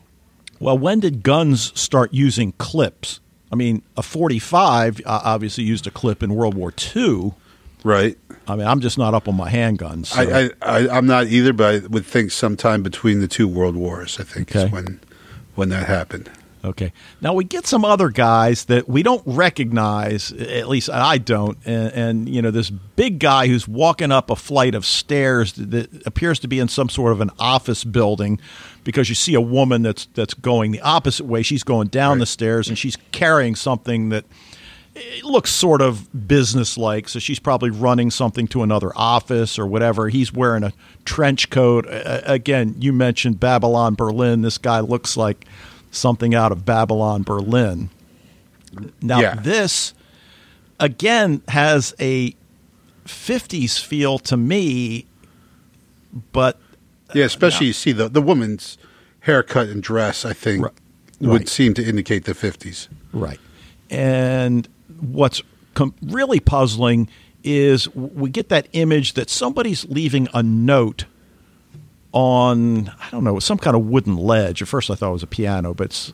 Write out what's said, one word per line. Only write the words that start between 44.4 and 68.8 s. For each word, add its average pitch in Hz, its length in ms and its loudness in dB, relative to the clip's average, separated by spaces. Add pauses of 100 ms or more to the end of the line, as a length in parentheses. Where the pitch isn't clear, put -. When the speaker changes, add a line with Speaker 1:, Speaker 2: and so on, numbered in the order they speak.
Speaker 1:
This 110 160 -2
guy 117 240 0
looks 113 340 -2
like 107 300 -2 (460)
something 117 440 0
out 113 160 4
of 95 140 -4
Babylon 107 580 0
Berlin. 101 640 0 (1120)
Now, 123 200 0
Speaker 2:
Yeah. 101 160 2
Speaker 1:
this, 180 580 -2 (840)
again, 175 680 0
has 147 540 2
a 131 340 -2 (680)
fifties - 760 -6
feel 139 400 -2
to - 180 -4
me, 123 720 -2 (1300)
but 127 260 0 (560)
Speaker 2:
Yeah, 143 120 4
especially 156 400 2
Speaker 1:
no. - 20 2
Speaker 2:
you 113 60 2
see - 180 0
the, 110 160 0
the 143 140 2
woman's 120 540 0 (440)
haircut 127 480 0
and 104 140 -8
dress, 110 420 -2
I 113 80 -6
think, 101 320 -2
Speaker 1:
Ri-, - 640 -8
Speaker 2:
would 113 140 6
Speaker 1:
right. - 60 -10
Speaker 2:
seem 120 260 4
to 120 100 -2
indicate 107 400 -2
the 92 100 -4
fifties. - 540 -8 (240)
Speaker 1:
Right. 85 260 -6 (500)
And 127 800 0 (340)
what's 139 420 0 (320)
com-, 135 280 0
really 240 380 0
puzzling 120 680 2 (360)
is 139 400 4
w-, 131 300 -10
we 139 160 -4
get 214 180 -6
that 151 240 2
image 160 400 2